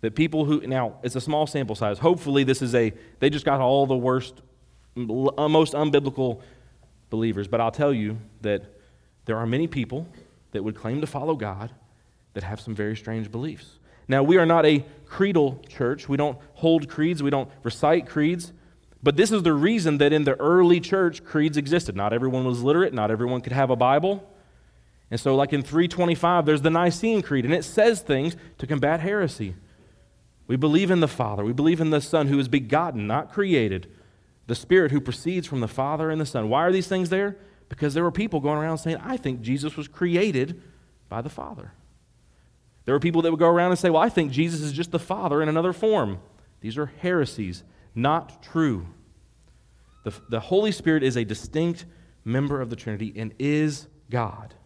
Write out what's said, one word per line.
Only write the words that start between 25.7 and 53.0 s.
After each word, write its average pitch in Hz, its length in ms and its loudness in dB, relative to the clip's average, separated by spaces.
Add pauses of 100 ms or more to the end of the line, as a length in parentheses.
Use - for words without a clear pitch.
twenty-five, 170 600 2
there's 151 160 2
the 160 80 2
Nicene 175 500 0
Creed, 135 240 -2
and 139 80 0
it 170 120 0
says 214 360 2
things 151 360 -2 (220)
to 131 80 -8
combat 147 340 0
heresy. 160 540 -4 (920)
We 139 100 -2
believe 156 340 2
in 180 100 4
the 156 60 4
Father. 104 380 -4
We 113 80 -2
believe 156 280 2
in 160 100 0
the 151 100 2
Son 147 280 0
who 139 100 2
is 131 100 -2
begotten, 131 580 -2
not 127 260 -4
created. 123 600 0 (540)
The 120 80 -4
Spirit 175 360 2
who 143 100 0
proceeds 165 460 -6
from 135 140 -6
the 113 80 -4
Father 151 420 -4
and 156 100 -2
the 151 60 -2
Son. 113 220 -4
Why 139 160 2
are 180 80 4
these 185 160 0
things 185 220 -2
there? 196 260 -2 (320)
Because 147 260 -4
there 165 80 0
were 175 80 2
people 175 300 -2
going 147 180 0
around 160 200 -4
saying, 160 260 -4
"I 254 140 -6
think 127 240 -6
Jesus 139 340 -4
was 147 100 -10
created 175 760 -2 (500)
by 110 100 -8
the 131 80 -10
Father." - 440 -14 (1120)
There 131 80 2
were 143 60 2
people 165 220 2
that 165 80 4
would 160 80 0
go 165 120 6
around 175 200 4
and 175 80 2
say, 185 120 2
"Well, 160 120 4
I 233 60 4
think 156 240 0
Jesus 160 300 0
is 147 100 -6
just 170 180 -6
the 170 80 -2
Father 170 440 -2
in 151 80 0
another 170 240 0
form." 170 440 0 (420)
These 110 180 -8
are 151 80 -4
heresies, 131 760 -4 (320)
not 147 480 -2
true. 127 440 0 (1160)
The, 107 120 -10 (140)
the 113 120 -4
Holy 202 320 0
Spirit 160 300 0
is 131 140 0
a 117 80 0
distinct 160 600 -4 (400)
member 135 360 -2
of 120 100 -6
the 120 60 -8
Trinity 107 400 -8